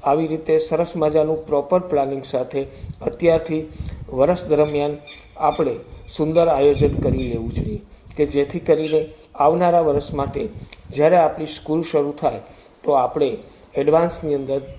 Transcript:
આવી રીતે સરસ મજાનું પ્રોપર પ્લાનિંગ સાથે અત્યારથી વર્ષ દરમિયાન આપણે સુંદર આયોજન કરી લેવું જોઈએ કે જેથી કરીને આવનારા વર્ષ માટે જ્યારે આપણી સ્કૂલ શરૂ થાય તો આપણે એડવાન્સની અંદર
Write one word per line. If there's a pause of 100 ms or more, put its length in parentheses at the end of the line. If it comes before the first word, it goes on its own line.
આવી
રીતે
સરસ
મજાનું
પ્રોપર
પ્લાનિંગ
સાથે (360)
અત્યારથી (360)
વર્ષ
દરમિયાન (400)
આપણે (420)
સુંદર
આયોજન
કરી
લેવું
જોઈએ (380)
કે
જેથી
કરીને (300)
આવનારા
વર્ષ
માટે (400)
જ્યારે
આપણી
સ્કૂલ
શરૂ
થાય (440)
તો
આપણે (380)
એડવાન્સની
અંદર (160)